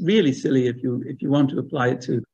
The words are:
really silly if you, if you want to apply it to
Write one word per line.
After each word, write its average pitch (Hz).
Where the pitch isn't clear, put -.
really 180
silly 135
if 123
you, 123
if -
you 131
want 139
to 156
apply 127
it 127
to 123